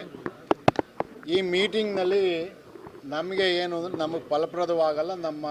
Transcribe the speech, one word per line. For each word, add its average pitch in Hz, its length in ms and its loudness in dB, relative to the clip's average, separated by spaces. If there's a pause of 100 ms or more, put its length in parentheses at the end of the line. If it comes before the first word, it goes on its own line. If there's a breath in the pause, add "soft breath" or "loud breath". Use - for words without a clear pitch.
(1300)
ಈ 185 80 4
ಮೀಟಿಂಗ್‌ನಲ್ಲಿ 190 1160 2 (480)
ನಮಗೆ 175 520 0
ಏನು 175 280 0
ಅಂದ್ರೆ 175 140 -4
ನಮಗೆ 156 220 -2
ಫಲಪ್ರದವಾಗಲ್ಲ, 160 960 2
ನಮ್ಮ 156 360 -4